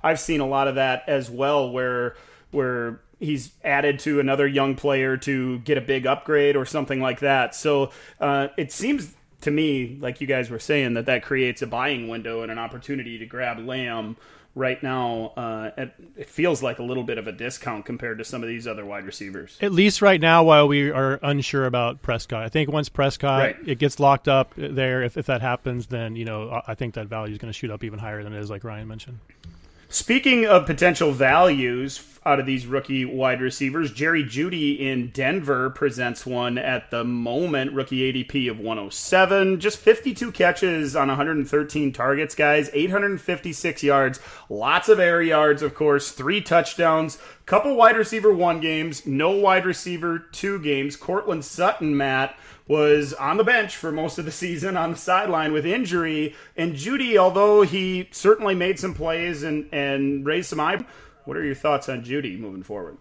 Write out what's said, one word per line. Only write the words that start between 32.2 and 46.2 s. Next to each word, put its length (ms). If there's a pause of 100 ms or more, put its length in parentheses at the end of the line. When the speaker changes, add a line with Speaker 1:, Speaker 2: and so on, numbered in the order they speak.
Speaker 1:
out 160
of 40
these 220
rookie 380
wide 340
receivers, 500
Jerry 320
Jeudy 520
in 380
Denver 580
presents 560
one 320
at 340
the 140
moment. 680
Rookie 320
A 80
D 140
P 240
of 100
one 200
oh 100
seven, 720
just 160
fifty-two 560
catches 600
on 160
a 60
hundred 220
and 100
thirteen 460
targets, 420
guys. 380
Eight 180
hundred 300
fifty-six 600
yards, 380 (300)
lots 400
of 100
air 220
yards, 400
of 120
course, 380
three 300